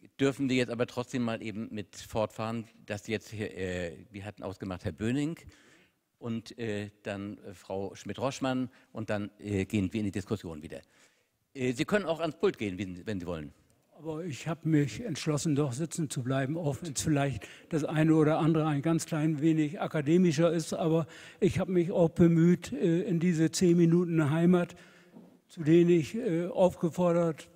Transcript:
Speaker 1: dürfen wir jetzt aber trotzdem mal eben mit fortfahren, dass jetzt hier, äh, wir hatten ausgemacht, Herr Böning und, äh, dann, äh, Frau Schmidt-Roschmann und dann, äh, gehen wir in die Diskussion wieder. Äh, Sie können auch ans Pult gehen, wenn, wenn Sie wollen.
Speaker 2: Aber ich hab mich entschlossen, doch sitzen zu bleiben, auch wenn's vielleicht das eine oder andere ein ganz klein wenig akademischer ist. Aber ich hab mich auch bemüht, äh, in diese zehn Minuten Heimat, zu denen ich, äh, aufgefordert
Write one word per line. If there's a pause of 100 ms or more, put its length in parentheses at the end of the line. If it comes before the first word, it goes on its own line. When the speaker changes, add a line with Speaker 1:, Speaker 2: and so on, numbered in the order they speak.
(200)
Speaker 1:
dürfen
wir
jetzt
aber
trotzdem
mal
eben
mit
fortfahren, (180)
dass
jetzt
hier,
äh, (140)
wir
hatten
ausgemacht,
Herr
Böning (840)
und,
äh, (140)
dann,
äh,
Frau
Schmidt-Roschmann (220)
und
dann,
äh,
gehen
wir
in
die
Diskussion
wieder. (720)
Äh,
Sie
können
auch
ans
Pult
gehen,
wenn,
wenn
Sie
wollen. (460)
Speaker 2:
Aber
ich
hab
mich
entschlossen,
doch
sitzen
zu
bleiben,
auch
wenn's
vielleicht (220)
das
eine
oder
andere
ein
ganz
klein
wenig
akademischer
ist.
Aber (320)
ich
hab
mich
auch
bemüht,
äh,
in
diese
zehn
Minuten
Heimat, (720)
zu
denen
ich,
äh,
aufgefordert